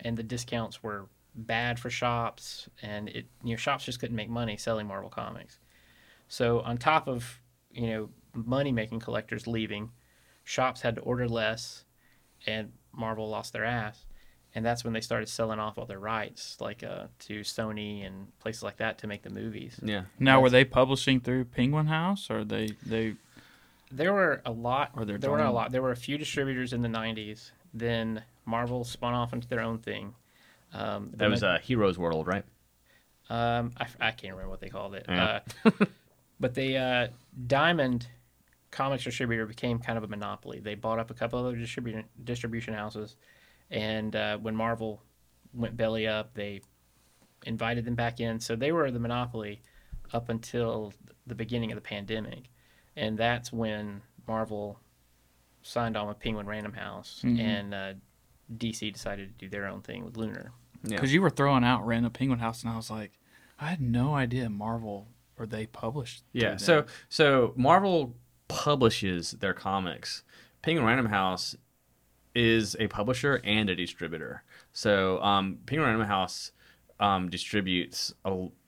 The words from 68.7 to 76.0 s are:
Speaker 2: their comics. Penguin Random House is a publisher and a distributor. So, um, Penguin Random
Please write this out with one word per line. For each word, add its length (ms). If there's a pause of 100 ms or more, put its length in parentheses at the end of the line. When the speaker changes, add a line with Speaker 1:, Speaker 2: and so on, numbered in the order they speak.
Speaker 2:
their 220
comics. 720 (380)
Penguin 240
Random 200
House 500 (800)
is 440
a 80
publisher 580
and 240
a 60
distributor. 680 (300)
So, 500
um, 420
Penguin 220
Random 200